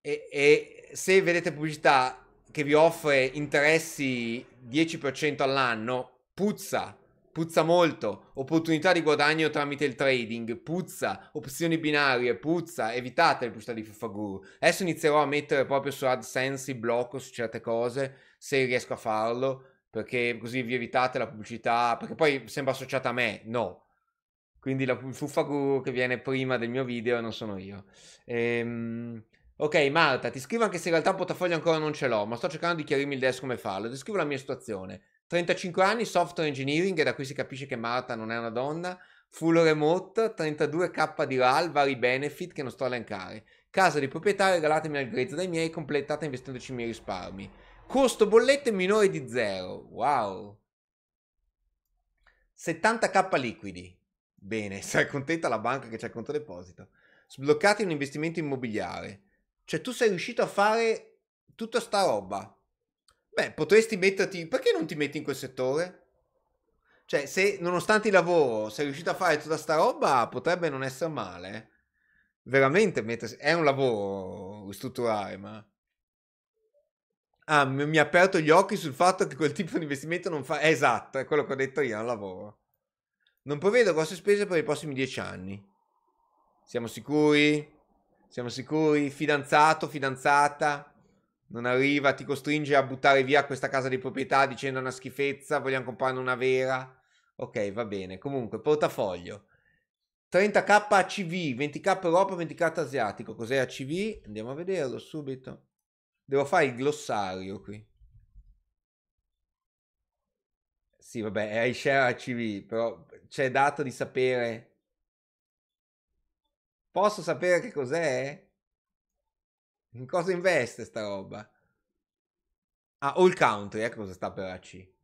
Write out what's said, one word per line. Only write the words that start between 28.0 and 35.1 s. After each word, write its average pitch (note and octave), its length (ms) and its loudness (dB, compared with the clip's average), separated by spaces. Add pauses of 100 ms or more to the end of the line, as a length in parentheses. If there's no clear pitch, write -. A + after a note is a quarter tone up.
Ehm, A#2 1000 -4 (340)
ok, A2+ 200 0 (140)
Marta, C#3 400 2
ti C3 100 -10
scrivo A#3 240 -2
anche F3+ 140 -2
se E3+ 100 -6
in E3 60 2
realtà D#3+ 160 2
un F#3 60 0
portafoglio F3 380 -2
ancora D#3+ 240 2
non D3+ 140 -2
ce C#3+ 160 -2
l'ho, G#2+ 180 2
ma A2+ 80 -6
sto F3 140 -4
cercando E3+ 280 -2
di D3+ 60 -6
chiarirmi C#3 320 0
il B2+ 80 -4
adesso C3 200 0
come B2+ 140 -4
farlo. G#2 320 -6
Descrivo C3+ 300 -6
la E3 60 0
mia D3 120 -4
situazione. G2 680 -10 (260)